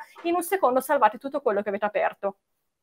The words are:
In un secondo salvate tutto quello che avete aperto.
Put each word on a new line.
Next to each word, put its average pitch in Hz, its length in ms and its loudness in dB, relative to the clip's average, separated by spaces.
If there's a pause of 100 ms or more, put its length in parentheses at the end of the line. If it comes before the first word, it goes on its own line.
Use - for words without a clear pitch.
(220)
In 339 140 0
un 359 60 0
secondo 285 380 2
salvate 247 380 2
tutto 277 240 -8
quello 202 180 0
che 202 100 -6
avete 196 140 -4
aperto. 196 520 -2 (460)